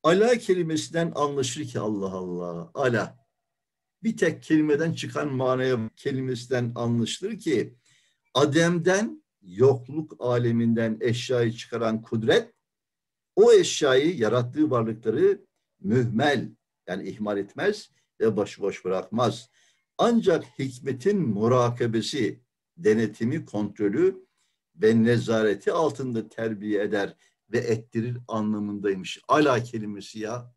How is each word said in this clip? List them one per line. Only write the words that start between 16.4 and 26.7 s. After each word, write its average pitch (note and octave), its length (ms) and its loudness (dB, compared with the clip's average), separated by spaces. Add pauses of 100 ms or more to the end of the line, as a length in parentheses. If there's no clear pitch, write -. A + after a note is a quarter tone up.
yani F#2 220 -8
ihmal G#2 280 -4
etmez D#3 540 -6 (280)
ve G#2+ 180 2
başıboş G2 480 -4
bırakmaz. A2 640 -2 (480)
Ancak F#3 480 2 (140)
hikmetin C#3 600 -2
murakabesi, A#2 1200 0 (360)
denetimi, A2+ 680 0
kontrolü G#2+ 800 -2 (500)
ve A2+ 280 4
nezareti A2 680 2
altında C3 580 -2
terbiye G#2+ 540 -4